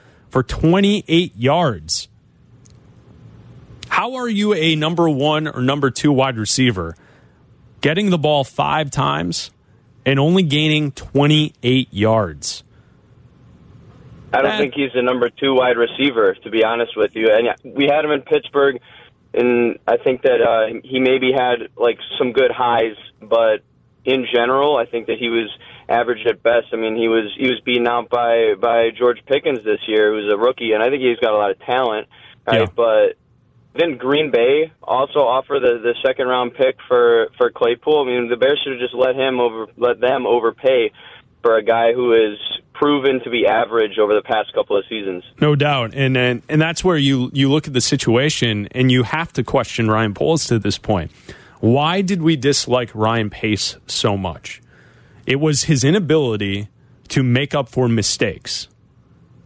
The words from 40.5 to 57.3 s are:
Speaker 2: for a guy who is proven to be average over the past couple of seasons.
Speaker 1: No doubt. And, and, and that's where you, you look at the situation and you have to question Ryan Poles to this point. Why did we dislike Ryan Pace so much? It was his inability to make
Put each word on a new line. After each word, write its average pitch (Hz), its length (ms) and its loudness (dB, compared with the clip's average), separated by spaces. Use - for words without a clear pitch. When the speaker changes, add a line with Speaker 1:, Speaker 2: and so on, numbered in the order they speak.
Speaker 2:
for 113 140 4
a 110 80 2
guy 117 300 2
who 123 180 0
is 107 260 4
proven 139 460 0
to 120 100 -10
be 117 160 0
average 110 520 0
over 107 160 2
the 101 80 2
past 110 320 -4
couple 104 220 0
of 98 120 -2
seasons. 95 340 -8
Speaker 1:
No 151 140 4
doubt. 139 400 -2
And, 131 220 0
and, 123 320 0
and 156 120 2
that's 160 220 -2
where 180 140 2
you, 135 380 0
you 135 160 2
look 147 160 0
at 143 80 -8
the 123 60 0
situation 117 920 0
and 127 180 2
you 127 120 4
have 160 320 -4
to 123 100 -2
question 113 460 -2
Ryan 110 240 0
Poles 151 320 0
to 117 120 0
this 101 200 -2
point. 87 320 -4
Why 147 400 2
did 185 220 -2
we 160 140 2
dislike 123 580 0
Ryan 110 360 0
Pace - 460 -4
so 104 300 -2
much? - 460 -10
It 127 100 0
was 147 280 0
his 131 200 2
inability 127 840 0
to 135 140 0
make 127 320 0